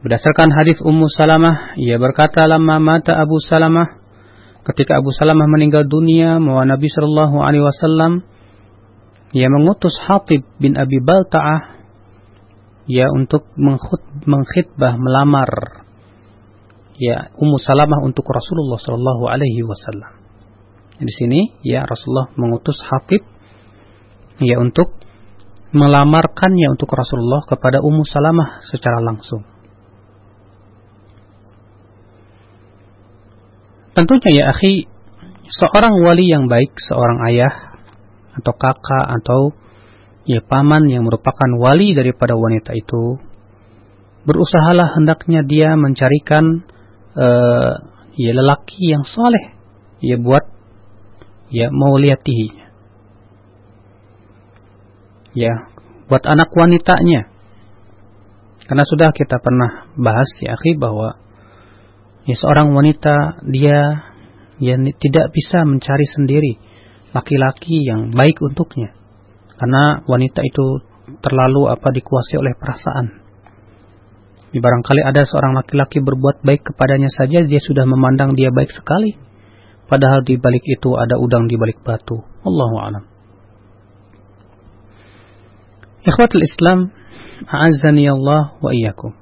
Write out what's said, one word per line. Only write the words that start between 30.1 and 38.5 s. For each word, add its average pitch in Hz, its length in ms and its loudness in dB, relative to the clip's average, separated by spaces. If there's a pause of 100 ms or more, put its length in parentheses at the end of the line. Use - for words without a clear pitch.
Tentunya, 202 320 4
ya 143 140 4 (100)
akhi, 190 320 -2 (640)
seorang 208 560 2
wali 175 240 4
yang 143 160 2
baik, 120 320 0
seorang 120 400 -2 (160)
ayah 123 400 -2 (640)
atau 120 160 -4